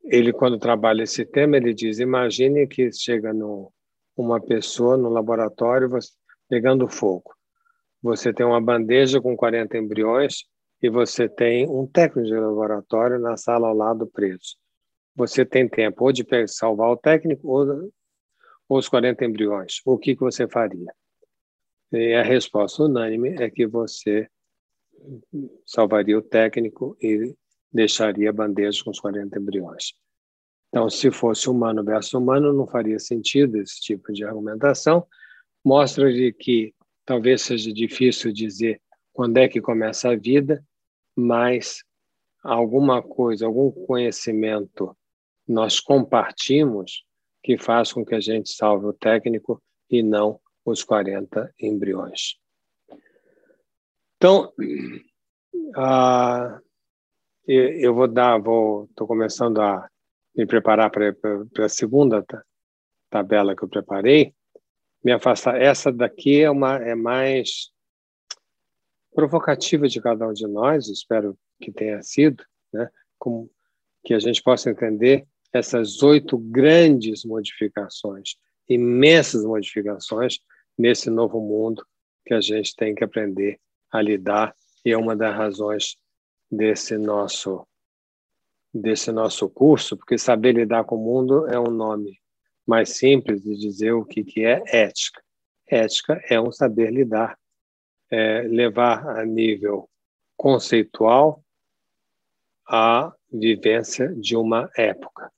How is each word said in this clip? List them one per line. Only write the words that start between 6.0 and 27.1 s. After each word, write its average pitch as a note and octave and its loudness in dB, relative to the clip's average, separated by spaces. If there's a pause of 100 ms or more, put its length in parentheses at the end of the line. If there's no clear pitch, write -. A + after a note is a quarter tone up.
pegando B2+ 2
fogo. - -4 (680)
Você A#2 -2
tem A#2+ -2
uma A#2+ 2
bandeja B2 2
com B2 -2
quarenta A2+ -2
embriões A2 -2 (360)
e B2 2
você A#2 0
tem A#2+ 0
um C3 -4
técnico C#3 2
de A2 0
laboratório A2 -2
na A#2 -4
sala A#2 0
ao A2 0
lado A2 -2
preso. F#2+ -6 (640)
Você B2+ 0
tem C3 2
tempo A2 -2
ou C3+ 4
de B2 -4
pe-, A#2 0
salvar A2+ 0
o A#2+ 2
técnico D#3 0
ou, C#3+ -2 (800)
ou C3+ 2
os B2+ -2
quarenta B2 0
embriões. G#2 -4
O C3 2
que C3 -2
que - -6
você A#2+ -2
faria? F#2+ -4 (1000)
E A#2 0
a A#2 4
resposta A2+ 0
unânime A#2+ 0
é A2+ -2
que A#2 -2
você A2 -4 (1400)
salvaria G#2 2
o G#2+ 0
técnico A2+ -2
e A2 -2 (380)